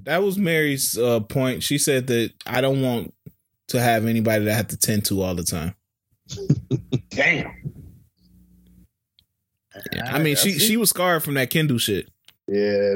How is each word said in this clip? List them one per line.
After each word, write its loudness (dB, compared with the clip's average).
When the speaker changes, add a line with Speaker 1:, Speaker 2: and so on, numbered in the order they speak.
Speaker 1:
that 0
was 0
Mary's, 0
uh, 2
point. -2
She 0
said 2
that, 2
"I -2
don't 2
want -2
to 0
have 4
anybody 2
that 2
I 0
have -2
to -8
tend 0
to 0
all -2
the -4
time." -4
Speaker 2:
<laughs> -4
Damn. -2
Speaker 1:
Yeah, -6
I 0
mean, 2
she, 2
Speaker 2:
That's -2
it. 4
Speaker 1:
she 2
was 2
scarred 2
from -4
that 0
Kindle 2
shit. -2
Speaker 2:
Yeah, 2